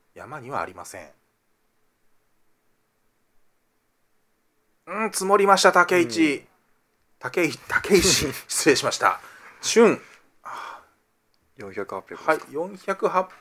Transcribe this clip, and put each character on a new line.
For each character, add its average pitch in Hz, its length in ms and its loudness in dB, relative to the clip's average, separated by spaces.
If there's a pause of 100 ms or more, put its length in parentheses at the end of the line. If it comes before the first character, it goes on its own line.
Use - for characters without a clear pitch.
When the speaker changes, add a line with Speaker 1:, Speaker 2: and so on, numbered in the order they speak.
(140)
Speaker 1:
山 113 260 -16
に 120 100 -18
は 123 120 -6
あ 82 40 -6
り - 80 -16
ま 92 120 -18
せ 92 180 -16
ん。 73 60 -20 (3750)
う 202 220 -6
ん、 196 40 -6
積 190 140 -6
も 196 100 4
り 202 100 4
ま 196 120 6
し 185 60 -2
た、 185 100 6
竹 180 260 4
一。 151 360 0
Speaker 2:
う - 40 -10
ん。 - 80 -20 (720)
Speaker 1:
竹 170 260 -2
い-、 147 60 -2 (160)
竹 - 280 0
石、 165 440 2
<laughs> - 80 -20
失 - 220 0
礼 135 60 6
し - 100 -4
ま 120 60 0
し - 60 -6
た。 98 220 2 (420)
チ - 200 2
ュ 202 120 8
ン。 - 80 -6 (1600)
Speaker 2:
四 98 160 -16
百、 98 220 -8
八 95 60 -8
百 - 80 -20
で 87 80 -14
す - 60 -18
か。 160 80 0
Speaker 1:
は 156 60 2
い、 131 120 -8
四 175 280 -10
百、 190 300 -4
八 185 220 0 (120)